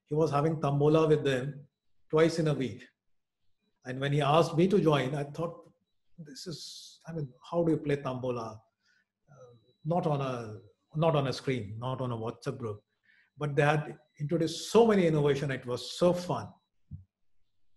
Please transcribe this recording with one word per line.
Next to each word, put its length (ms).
he 60
was 160
having 280
tombola 480
with 160
them 380
twice 300
in 80
a 60
week. 300
And 140
when 120
he 100
asked 360
me 100
to 120
join, 360
I 80
thought, 320
"This 300
is, 600
I 60
mean, 160
how 140
do 80
you 60
play 180
tombola? 640
Uh, 220
not 200
on 160
a, 360
not 200
on 120
a 60
screen, 460
not 220
on 100
a 60
WhatsApp 400
group." 240
But 180
they 80
had 320
introduced 500
so 160
many 220
innovation, 420
it 160
was 320
so 160
fun. 340